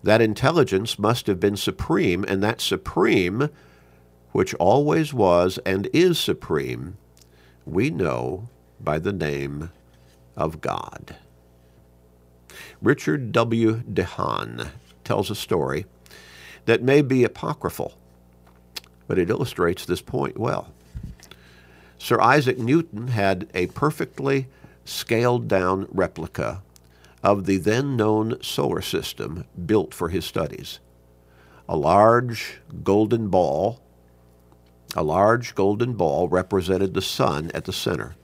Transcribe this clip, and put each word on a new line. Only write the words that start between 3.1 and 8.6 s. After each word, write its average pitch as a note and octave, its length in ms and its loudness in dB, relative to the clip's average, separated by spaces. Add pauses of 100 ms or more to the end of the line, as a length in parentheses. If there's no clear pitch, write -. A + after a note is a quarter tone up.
which G2 240 0
always D3 580 2
was F#2 520 4
and F#2+ 280 -2
is F3 240 4
supreme, C#2 800 -4 (680)
we G2 240 0
know E2 600 -4 (320)